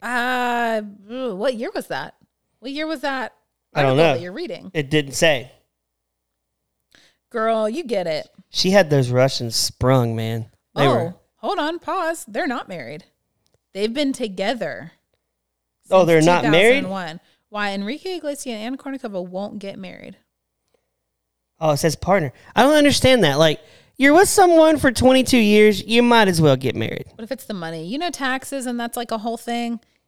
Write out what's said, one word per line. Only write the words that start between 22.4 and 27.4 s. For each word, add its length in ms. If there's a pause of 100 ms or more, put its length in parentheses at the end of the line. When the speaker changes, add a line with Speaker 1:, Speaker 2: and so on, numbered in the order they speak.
Speaker 2:
I 80
don't 120
understand 480
that. 160
Like, 220 (360)
you're 160
with 160
someone 480
for 140
twenty-two 460
years, 460
you 200
might 240
as 140
well 160
get 180
married. 300 (100)
Speaker 1:
What 80
if 80
it's 140